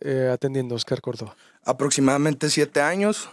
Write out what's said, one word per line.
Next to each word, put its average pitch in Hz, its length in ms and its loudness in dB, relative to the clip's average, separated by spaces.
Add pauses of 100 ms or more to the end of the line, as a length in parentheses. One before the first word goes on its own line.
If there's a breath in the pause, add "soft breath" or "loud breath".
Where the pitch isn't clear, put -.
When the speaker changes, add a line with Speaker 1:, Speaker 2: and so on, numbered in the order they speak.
Speaker 1:
eh, 131 280 0
atendiendo, 127 440 -2
Oscar 120 260 -2
Córdoba? 113 340 -8 (300 soft breath)
Speaker 2:
Aproximadamente 143 840 2
siete 147 320 2
años. 196 500 0